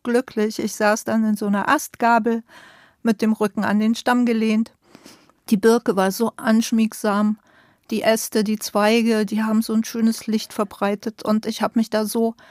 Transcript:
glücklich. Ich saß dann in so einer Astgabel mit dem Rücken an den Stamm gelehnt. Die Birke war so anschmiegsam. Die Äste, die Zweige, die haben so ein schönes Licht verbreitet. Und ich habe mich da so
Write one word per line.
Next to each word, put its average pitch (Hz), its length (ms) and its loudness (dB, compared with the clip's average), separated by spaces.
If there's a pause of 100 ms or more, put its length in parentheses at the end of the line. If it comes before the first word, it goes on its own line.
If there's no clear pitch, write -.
glücklich. 233 560 -2
Ich 220 160 -4
saß 214 280 0
dann 220 200 0
in 214 140 0
so 214 80 -6
einer 202 240 0
Astgabel 233 720 0 (600)
mit 226 180 0
dem 220 120 2
Rücken 208 300 -2
an 202 160 2
den 220 140 2
Stamm 247 320 0
gelehnt. 220 480 0 (800)
Die 220 60 4
Birke 226 380 2
war 190 160 2
so 226 260 -4
anschmiegsam. 220 1000 0 (540)
Die 220 100 -2
Äste, 220 420 0
die 214 140 -2
Zweige, 220 680 2
die 214 180 -2
haben 220 180 0
so 226 120 -2
ein 226 100 0
schönes 226 420 -2
Licht 214 280 -4
verbreitet. 208 720 -4
Und 214 220 0
ich 226 160 -6
habe 208 160 -2
mich 226 120 0
da 214 160 -2
so 226 300 -2 (160)